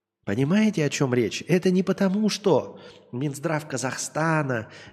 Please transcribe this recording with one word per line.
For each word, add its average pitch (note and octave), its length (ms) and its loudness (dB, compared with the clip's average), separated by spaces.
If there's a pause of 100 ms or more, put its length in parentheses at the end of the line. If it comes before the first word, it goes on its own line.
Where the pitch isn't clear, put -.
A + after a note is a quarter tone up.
(240)
Понимаете, E3 600 2
о C#3 40 0
чем C3+ 260 0
речь? A#2 340 0
Это F3+ 220 2
не F#3 120 4
потому, G3 460 0
что - 500 2 (320)
Минздрав D3 560 -4
Казахстана C3+ 1040 -2 (240)